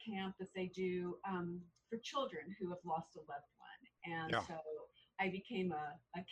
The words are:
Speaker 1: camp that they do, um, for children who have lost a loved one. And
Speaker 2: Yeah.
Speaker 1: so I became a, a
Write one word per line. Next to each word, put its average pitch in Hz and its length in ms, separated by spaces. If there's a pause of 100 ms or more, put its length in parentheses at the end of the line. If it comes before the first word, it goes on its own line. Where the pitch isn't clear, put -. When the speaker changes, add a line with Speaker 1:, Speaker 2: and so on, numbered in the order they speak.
Speaker 1:
camp 190 360
that 190 160
they 185 200
do, 180 420 (120)
um, 175 300 (280)
for 233 100
children 214 640
who 180 100
have 180 140
lost 165 320
a 170 40
loved 143 380
one. - 580
And 160 160
Speaker 2:
Yeah. 117 160
Speaker 1:
so 165 120 (600)
I 190 100
became 185 420
a, 151 480
a 185 120